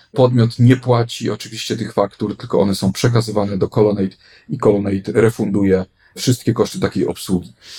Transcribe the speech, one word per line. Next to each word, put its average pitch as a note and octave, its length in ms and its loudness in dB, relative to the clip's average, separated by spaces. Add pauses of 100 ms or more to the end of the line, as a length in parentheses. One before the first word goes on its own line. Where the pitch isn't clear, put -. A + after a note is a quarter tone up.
(120)
podmiot B2 480 2
nie B2+ 180 6
płaci A#2 520 -2
oczywiście A2 480 -8
tych - 160 -8
faktur, G2+ 440 -4
tylko - 240 -2
one G2 140 0
są - 160 -2
przekazywane A2 640 0
do - 120 -2
Colonnade G2+ 460 0 (340)
i - 80 -6
Colonnade G2+ 560 0
refunduje G2+ 720 2 (300)
wszystkie - 380 0
koszty G#2 260 -2
takiej F#2+ 280 -2
obsługi. - 460 -6 (240)